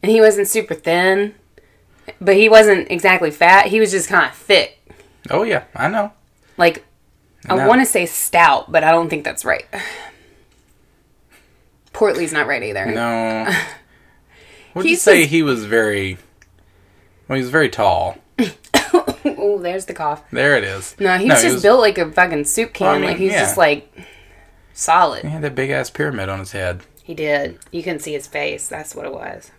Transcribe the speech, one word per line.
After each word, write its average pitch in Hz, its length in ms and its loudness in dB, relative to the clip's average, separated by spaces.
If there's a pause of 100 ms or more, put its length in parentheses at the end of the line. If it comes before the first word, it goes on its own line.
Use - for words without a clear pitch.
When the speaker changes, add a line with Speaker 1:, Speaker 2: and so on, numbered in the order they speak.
Speaker 1:
And 185 100 0
he 226 80 6
wasn't 202 280 4
super 208 260 -4
thin. 190 600 0 (840)
But 190 140 4
he 214 140 6
wasn't 214 420 6
exactly 175 400 0
fat. 180 360 6
He 196 120 0
was 214 140 2
just 190 160 -4
kinda 160 260 0
thick. - 460 0 (500)
Speaker 2:
Oh, 175 140 -2
yeah. 190 180 -2 (140)
I 127 120 -4
know. 208 240 -4 (440)
Speaker 1:
Like, 170 280 0 (640)
I - 80 0
Speaker 2:
No. 139 120 2
Speaker 1:
wanna 247 180 4
say 185 180 0
stout, 165 680 0
but 156 140 2
I 156 60 4
don't 165 180 2
think 151 160 -6
that's 156 200 -8
right. - 280 -4
<sighs> - 60 -10 (2250)
Portly's 175 400 -2
not 151 140 0
right 127 160 -4
either. 98 240 -6
Speaker 2:
No. 113 600 -4 (640)
Speaker 1:
<laughs> - 640 -20
Speaker 2:
Would 185 100 -6
you 330 60 0
Speaker 1:
He's 349 120 -2
Speaker 2:
say 185 200 6
Speaker 1:
just 143 80 -2
Speaker 2:
he 165 120 0
was 127 220 -2
very, 104 540 -2 (1080)
well, 135 100 -6
he 131 60 -4
was 123 80 -6
very 147 180 2
tall. 92 480 -2 (220)
Speaker 1:
<laughs> 220 100 -2 (920)
Oh, 202 180 -2
there's 180 280 -6
the 180 80 -12
cough. 151 280 -6 (100)
Speaker 2:
There 135 240 2
it 107 80 0
is. 95 340 -10
Speaker 1:
No, 185 180 0
he's 196 120 0
Speaker 2:
No, 156 80 6
he 113 60 4
Speaker 1:
just - 120 2
Speaker 2:
was 180 80 -6
Speaker 1:
built 233 180 6
like 208 180 2
a 160 120 -2
fucking 165 340 0
soup 226 280 -4
can. 190 140 -4
Speaker 2:
Well, 196 80 2
I 196 40 -2
mean, 190 120 -2
Speaker 1:
Like, 170 80 -4
he's 190 140 0
Speaker 2:
yeah. 190 80 0
Speaker 1:
just, - 160 -2
like, 147 360 0 (800)
solid. 165 520 0
Speaker 2:
He 151 60 -8
had 156 120 -8
that 139 120 -6
big-ass 135 360 -4
pyramid 127 380 -6
on 95 120 -8
his 95 120 -14
head. 90 280 -6 (240)
Speaker 1:
He 170 100 -14
did. 147 440 -4 (120)
You 170 120 -10
couldn't 160 180 -8
see 151 140 -12
his 139 120 -10
face. 147 420 -10
That's 156 280 -14
what 160 100 -12
it - 60 -12
was. - 460 -16